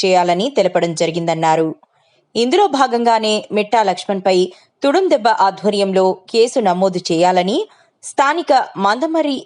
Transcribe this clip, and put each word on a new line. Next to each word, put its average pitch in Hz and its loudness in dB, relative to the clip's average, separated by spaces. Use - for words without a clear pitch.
చేయాలని 180 2
తెలపడం 180 -2
జరిగిందన్నారు. 160 0
ఇందులో 262 2
భాగంగానే 233 0
మిట్టా 214 0
లక్ష్మణ్పై 190 -2
తుడుందెబ్బ 285 2
ఆధ్వర్యంలో 190 0
కేసు 240 2
నమోదు 185 0
చేయాలని 180 2
స్థానిక 294 -2
మందమర్రి 269 -2